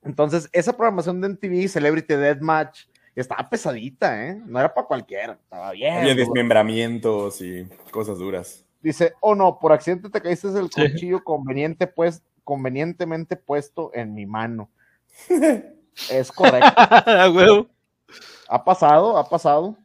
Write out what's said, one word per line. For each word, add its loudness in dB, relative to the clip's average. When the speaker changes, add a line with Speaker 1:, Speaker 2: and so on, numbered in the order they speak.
Speaker 1:
Entonces, -2
esa 0
programación -2
de -6
M -8
T -10
V, -2
Celebrity 0
Deathmatch, -2
estaba -8
pesadita, -6
¿eh? -12
No -6
era 0
pa' -4
cualquiera, -8
estaba -16
bien -6
Speaker 2:
Había 2
Speaker 1:
duro. 0
Speaker 2:
desmembramientos -2
y -12
cosas -8
duras. -12
Speaker 1:
Dice, -2
"Oh 2
no, 2
por 4
accidente -2
te -6
caíste -6
el -4
Speaker 3:
Sí. 2
Speaker 1:
cuchillo -4
conveniente, -4
pues, -4
convenientemente -6
puesto -8
en -10
mi -12
mano." -8
Speaker 2:
<laughs> -2
Speaker 1:
Es -2
correcto. 6
Speaker 3:
<laughs> 6
A 6
huevo. 6
Speaker 1:
Ha -2
pasado, 4
ha -2
pasado. 0